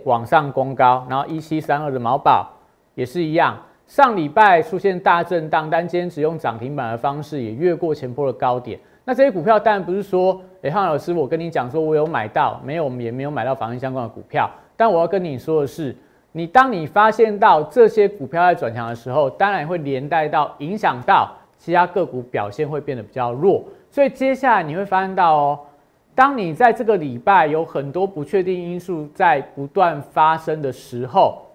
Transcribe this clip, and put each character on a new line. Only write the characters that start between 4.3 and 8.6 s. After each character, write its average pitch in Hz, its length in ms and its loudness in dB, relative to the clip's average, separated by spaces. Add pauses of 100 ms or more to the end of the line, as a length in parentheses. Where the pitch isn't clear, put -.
出 175 180 -2
现 185 220 0
大 170 240 2
震 165 240 -4
荡， 156 220 -2
但 170 180 -2
今 175 100 -2
天 175 120 -4
只 147 100 -8
用 156 180 -2
涨 113 200 -6
停 131 180 -8
板 120 140 -6
的 117 80 -6
方 143 240 -4
式 143 180 -8
也 110 120 -6
越 165 220 0
过 156 200 -2
前 127 180 -10
波 143 140 -4
的 127 80 -2
高 127 260 -2